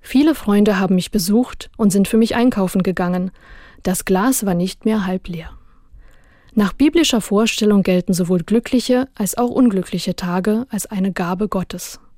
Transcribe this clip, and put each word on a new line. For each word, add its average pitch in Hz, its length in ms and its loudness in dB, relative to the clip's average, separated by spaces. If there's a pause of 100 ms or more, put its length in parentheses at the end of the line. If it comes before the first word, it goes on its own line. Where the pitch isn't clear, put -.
Viele 294 340 2
Freunde 208 440 2
haben 190 160 0
mich 180 160 -2
besucht 214 640 -2
und 202 140 2
sind 196 180 2
für - 80 0
mich 220 180 2
einkaufen 208 480 0
gegangen. 180 500 -2 (500)
Das - 240 -2
Glas 202 400 2
war 190 80 0
nicht 180 320 -4
mehr 220 180 0
halb 185 240 -6
leer. 170 220 -12 (1040)
Nach 208 180 2
biblischer 294 480 2
Vorstellung 208 640 2
gelten 180 320 0
sowohl 175 300 0
glückliche 247 720 0
als 202 220 -4
auch 240 140 0
unglückliche 190 680 0
Tage 190 540 -2
als - 160 -6
eine 196 260 -2
Gabe 190 360 -4
Gottes. - 520 -8 (180)